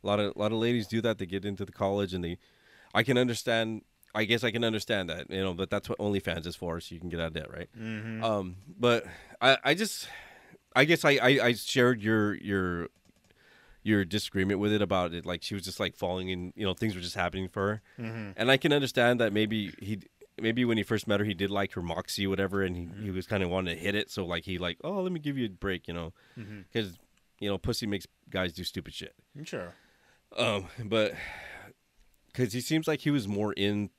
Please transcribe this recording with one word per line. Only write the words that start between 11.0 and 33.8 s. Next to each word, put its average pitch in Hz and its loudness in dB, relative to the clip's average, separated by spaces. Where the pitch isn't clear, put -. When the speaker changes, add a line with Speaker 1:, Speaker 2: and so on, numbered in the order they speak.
Speaker 1:
I, 143 8
I, 127 6
I 120 6
shared 123 4
your, 104 4
your, 92 0
your 104 6
disagreement 95 0
with 104 4
it 107 4
about 90 2
it. 85 -8
Like, 87 -4
she - -8
was 92 -6
just, 95 -10
like, 90 -2
falling 92 -2
in, 90 -6
you 107 -4
know, 92 2
things 110 -2
were 90 -8
just 87 -8
happening 92 -2
for 101 -2
her. 104 -4
Speaker 2:
Mm-hmm. 110 -8
Speaker 1:
And 120 2
I 135 8
can 147 2
understand 123 4
that 107 4
maybe 107 0
he, 98 -6
maybe 113 2
when 117 4
he 101 2
first 107 0
met 101 2
her, 104 2
he 104 0
did 95 0
like 101 0
her 90 -6
moxie, 87 -2
whatever, 98 2
and 90 0
he, 87 -6
Speaker 2:
Mm-hmm. 95 -12
Speaker 1:
he 101 -4
was 90 -4
kinda 98 0
wanting 90 0
to 80 -12
hit 101 0
it. 107 -2
So, 98 -4
like, 85 -4
he, 92 -4
like, 87 -4
"Oh, 190 -2
let 185 -2
me 170 -4
give 143 -4
you 120 0
a 98 -4
break," 92 -4
you 85 -6
know, 82 -6
Speaker 2:
Mm-hmm. 104 -14
Speaker 1:
'cause, 101 -4
you 101 -4
know, 95 0
pussy 120 -2
makes 101 -4
guys 92 0
do 90 -8
stupid 78 -8
shit. - -14
Speaker 2:
Sure. 90 -10
Speaker 1:
Um, 104 0
but 107 2
'cause 120 0
he 123 -2
seems 156 0
like 151 0
he 147 0
was 131 2
more 104 0
in 104 0